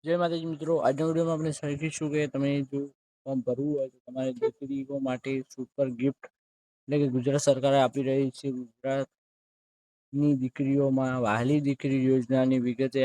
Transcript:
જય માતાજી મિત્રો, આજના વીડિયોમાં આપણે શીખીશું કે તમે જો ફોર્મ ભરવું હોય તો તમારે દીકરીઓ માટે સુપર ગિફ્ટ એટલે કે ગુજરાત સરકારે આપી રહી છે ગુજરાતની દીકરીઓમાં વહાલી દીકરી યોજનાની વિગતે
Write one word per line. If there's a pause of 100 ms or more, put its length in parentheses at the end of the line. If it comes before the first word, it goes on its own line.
જય
માતાજી
મિત્રો,
આજના
વીડિયોમાં
આપણે
શીખીશું
કે
તમે
જો (460)
ફોર્મ
ભરવું
હોય
તો
તમારે
દીકરીઓ
માટે
સુપર
ગિફ્ટ
એટલે
કે
ગુજરાત
સરકારે
આપી
રહી
છે
ગુજરાતની
દીકરીઓમાં
વહાલી
દીકરી
યોજનાની
વિગતે